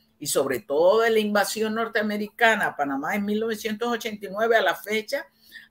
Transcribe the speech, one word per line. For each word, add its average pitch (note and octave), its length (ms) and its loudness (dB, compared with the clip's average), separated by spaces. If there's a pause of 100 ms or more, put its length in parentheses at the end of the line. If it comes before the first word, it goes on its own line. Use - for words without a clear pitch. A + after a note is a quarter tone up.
(180)
y D3 100 -10
sobre C3+ 320 0
todo F3+ 400 4
de A3+ 100 4
la A3 80 4
invasión G#3 560 0
norteamericana G#3+ 920 0
a D3 100 -4
Panamá C#3+ 400 -2
en G3+ 80 -2
mil G#3 160 -2
novecientos A3 520 -4
ochenta G#3+ 340 -6
y F#3 40 -10
nueve A3+ 260 2
a G#3 60 4
la E3+ 140 2
fecha, G#3+ 500 -6 (440)